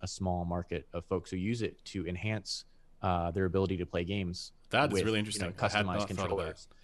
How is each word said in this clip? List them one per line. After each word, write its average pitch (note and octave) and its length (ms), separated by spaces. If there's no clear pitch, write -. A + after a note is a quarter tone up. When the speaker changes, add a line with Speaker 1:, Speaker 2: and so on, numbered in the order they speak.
Speaker 1:
a G2+ 40
small F2+ 380
market F2 480
of E2+ 140
folks F#2 240
who F#2+ 80
use A2 240
it - 240
to F2+ 200
enhance, G2+ 600
uh, F2 300
their F#2+ 160
ability F#2+ 320
to F2 80
play F2 180
games F2+ 480
Speaker 2:
That C3 220
is - 20
Speaker 1:
with, G2+ 120
Speaker 2:
really A2 80
Speaker 1:
you - 20
know, G#2+ 60
Speaker 2:
interesting. G#2 260
I - 0
had F2 100
Speaker 1:
customized G#2 300
Speaker 2:
not - 0
thought - 0
of F#2 140
that. G2+ 60
Speaker 1:
controllers. F#2 500